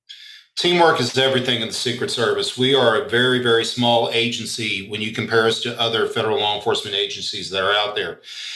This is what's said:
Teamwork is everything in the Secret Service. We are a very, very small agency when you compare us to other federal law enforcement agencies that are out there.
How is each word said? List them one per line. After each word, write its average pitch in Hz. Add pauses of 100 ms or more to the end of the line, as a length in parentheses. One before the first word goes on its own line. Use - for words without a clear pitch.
(580)
Teamwork 175
is 123
everything 127
in 113
the -
Secret 113
Service. 101
We 127
are 117
a -
very, 123
very 117
small 120
agency 110
when 104
you 110
compare 113
us 113
to 120
other 113
federal 110
law 104
enforcement 101
agencies 98
that 95
are 101
out 104
there. 87 (340)